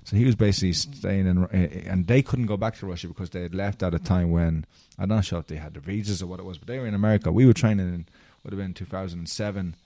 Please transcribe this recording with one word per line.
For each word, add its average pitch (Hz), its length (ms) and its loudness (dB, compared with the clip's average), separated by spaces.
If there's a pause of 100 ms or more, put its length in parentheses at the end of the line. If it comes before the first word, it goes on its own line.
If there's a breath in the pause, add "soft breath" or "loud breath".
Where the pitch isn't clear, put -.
So - 140 -6
he 120 80 6
was 123 100 4
basically 98 380 2
staying 95 540 -2
in, 90 180 4
and 90 640 0
they 127 140 6
couldn't 123 260 -2
go 101 100 -2
back 113 200 -4
to - 80 -12
Russia 87 220 -8
because 87 220 -10
they 90 120 -8
had 85 140 -8
left 98 280 -2
at 87 100 0
a 85 60 0
time 90 320 2
when, 82 340 2 (320 soft breath)
I'm 92 120 -4
not 107 160 2
sure 85 140 -4
if 78 80 -10
they 78 100 -10
had 76 180 -12
the 80 40 -14
visas 98 420 -4
or 90 60 -8
what 90 120 -10
it 92 60 -14
was, 90 120 -12
but - 100 -18
they 127 120 -8
were 123 80 -6
in 104 60 -4
America. 104 380 2
We 113 140 6
were 120 80 12
training 101 400 2
in, 85 120 -8 (380 soft breath)
would - 100 -10
have 98 60 -6
been 92 140 -6
two 90 120 -10
thousand 90 340 -8
and 82 100 -10
seven 95 460 -6 (100)